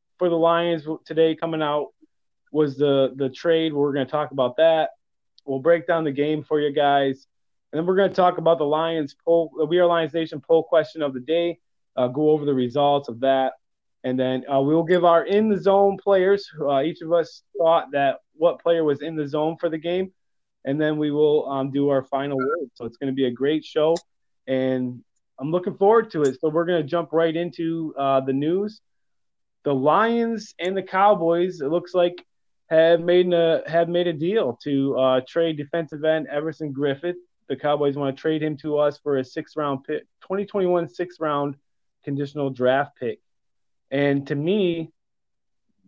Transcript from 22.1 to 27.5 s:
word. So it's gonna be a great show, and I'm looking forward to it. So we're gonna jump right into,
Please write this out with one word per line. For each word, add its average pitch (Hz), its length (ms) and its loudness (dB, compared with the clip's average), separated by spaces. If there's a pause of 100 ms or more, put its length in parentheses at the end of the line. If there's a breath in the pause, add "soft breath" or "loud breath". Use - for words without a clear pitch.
word. 139 380 -4
So 120 100 -14
it's 117 120 -12
gonna 139 140 -6
be 131 160 -2
a 123 60 -2
great 147 320 -2
show, 156 320 0 (500)
and 131 560 -2 (380)
I'm 143 100 -6
looking 180 260 -4
forward 220 360 2
to 156 100 -2
it. 131 180 0
So 156 100 0
we're 165 160 0
gonna 170 180 0
jump 165 280 -4
right 165 220 2
into, 165 640 -6